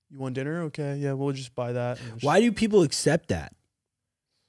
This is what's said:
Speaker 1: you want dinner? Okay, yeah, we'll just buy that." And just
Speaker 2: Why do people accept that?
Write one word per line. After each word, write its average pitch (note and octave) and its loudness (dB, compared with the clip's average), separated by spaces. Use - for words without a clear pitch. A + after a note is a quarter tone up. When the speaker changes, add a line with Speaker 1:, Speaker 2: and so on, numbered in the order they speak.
Speaker 1:
you C#3 -20
want C3 -6
dinner? D3+ -4
Okay, C#3+ -6
yeah, C#3+ -2
we'll C#3 -2
just C3+ -10
buy B2 -4
that." B2 -4
And A#2+ -14
just A2+ -10
Speaker 2:
Why D#3+ 6
do A#3+ 4
people G#3 4
accept - 0
that? E2 -4